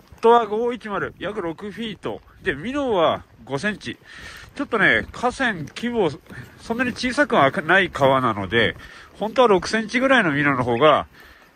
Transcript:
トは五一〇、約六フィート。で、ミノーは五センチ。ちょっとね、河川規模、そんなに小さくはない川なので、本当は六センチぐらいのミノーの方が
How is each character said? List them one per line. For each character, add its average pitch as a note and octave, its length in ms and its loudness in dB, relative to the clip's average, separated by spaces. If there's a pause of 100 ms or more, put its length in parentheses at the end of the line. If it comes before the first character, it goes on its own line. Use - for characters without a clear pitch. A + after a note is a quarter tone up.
(200)
ト A3+ 80 4
は A#3 160 6
五 A3 300 -2
一 A3 160 -12
〇、 D3+ 280 -6
約 G3+ 220 -8
六 E3+ 300 -8
フ F3+ 100 -12
ィ A3+ 120 -8
ー E3 40 -16
ト。 G#2+ 240 -10 (220)
で、 D#3 100 -2
ミ D#3+ 200 -8
ノ C#4 180 -2
ー G#3+ 40 0
は C3+ 300 2 (220)
五 E3 120 -6
セ G#3 120 -4
ン F#3+ 80 -8
チ。 - 180 -12 (580)
ち - 60 -8
ょ C#4+ 60 -6
っ - 20 -12
と A3+ 100 -2
ね、 B2+ 320 4
河 B3 220 -4
川 A#3+ 220 -2
規 E3 340 -8
模、 A3 220 0 (520)
そ A#3 120 -6
ん A#3 40 -6
な B3+ 60 -2
に A#3+ 80 -2
小 B3 200 -4
さ C#4 140 2
く - 80 -2
は C#3+ 160 4
な E3 300 2
い E3+ 100 0
川 C3+ 300 2
な A#2+ 140 0
の G2+ 120 -6
で、 G#2 300 0 (420)
本 G#3+ 160 -6
当 C4 80 4
は A#3+ 60 6
六 F#3 180 2
セ A3 140 -2
ン A3 80 -6
チ B3 100 -2
ぐ B3+ 80 0
ら C4+ 140 4
い - 20 4
の E3+ 80 0
ミ C#3+ 140 0
ノ C#3+ 80 2
ー C3+ 40 -2
の B2+ 60 0
方 A#2 160 0
が C3 300 4 (480)